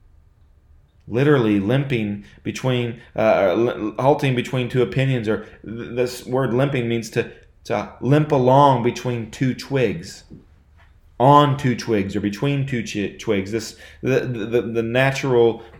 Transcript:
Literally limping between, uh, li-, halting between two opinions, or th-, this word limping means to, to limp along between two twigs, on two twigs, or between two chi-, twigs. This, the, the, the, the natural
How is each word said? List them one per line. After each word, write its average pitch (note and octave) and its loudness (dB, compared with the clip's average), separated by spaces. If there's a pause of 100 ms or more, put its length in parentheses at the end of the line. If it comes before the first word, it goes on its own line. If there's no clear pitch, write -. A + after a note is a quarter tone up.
(1080)
Literally A#2 2
limping A2 -2 (180)
between, A#2+ -4 (140)
uh, G2 4
li-, G#2+ -2
halting C3+ 2
between B2 -4
two B2+ 0
opinions, B2+ 0
or G#2 -2 (180)
th-, A#2 -12
this B2 -4
word B2+ -2
limping C3 -2
means A#2 -4
to, A2+ -2 (320)
to G#2 -4
limp D3 2
along C3 4
between A#2+ -4
two B2+ -2
twigs, G#2 -4 (960)
on C#3 6
two B2 0
twigs, G2+ -2
or G#2 -2
between C3+ -2
two B2 -4
chi-, G2 -6
twigs. G2+ -2
This, A2 -6 (240)
the, B2+ 2
the, A#2 -6
the, A2+ 0
the A2+ -4
natural B2 2 (160)